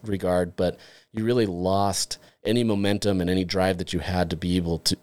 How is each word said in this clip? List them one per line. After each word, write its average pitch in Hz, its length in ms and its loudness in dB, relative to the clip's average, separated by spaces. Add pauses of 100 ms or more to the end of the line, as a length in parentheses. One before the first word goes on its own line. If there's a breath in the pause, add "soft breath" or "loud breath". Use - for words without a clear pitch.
regard, 90 520 -2
but 90 220 -2 (340 loud breath)
you 110 120 -6
really 117 240 2
lost 95 720 -2 (240 soft breath)
any 117 200 2
momentum 101 560 2
and 87 100 0
any 92 140 2
drive 92 340 0
that 87 140 -6
you 87 80 -2
had 90 300 0
to 82 80 -4
be 87 180 0
able 85 240 0
to, - 240 0